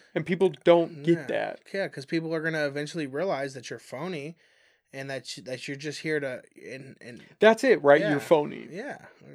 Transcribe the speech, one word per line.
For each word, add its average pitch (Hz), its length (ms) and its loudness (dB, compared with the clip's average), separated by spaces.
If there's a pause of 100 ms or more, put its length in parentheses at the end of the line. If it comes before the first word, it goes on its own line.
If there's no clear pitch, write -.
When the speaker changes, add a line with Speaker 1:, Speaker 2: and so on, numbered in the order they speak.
(160)
Speaker 1:
And 160 100 -2
people 185 240 2 (140)
don't 170 400 4
get 165 160 4
Speaker 2:
Yeah. 143 80 -10
Speaker 1:
that. 107 320 -4 (140)
Speaker 2:
Yeah, 196 140 -2
'cause 135 180 -12
people 165 280 -4
are 160 80 -2
gonna 160 240 -2
eventually 147 420 -6
realize 139 460 -4
that 127 160 -14
you're 120 100 -10
phony 156 560 -10 (560)
and 135 180 -10
that 135 280 -10
you, 107 60 -18
that 123 240 -10
you're 139 100 -8
just 143 240 -8
here 156 180 -2
to, 131 220 -6 (240)
and, 135 340 -16
and 120 240 -18 (160)
Speaker 1:
That's 220 240 6
it, 202 200 4
right? 143 180 10
You're 202 100 0
Speaker 2:
Yeah. 143 80 0
Speaker 1:
phony. 147 520 2
Speaker 2:
Yeah. 226 340 -12 (300)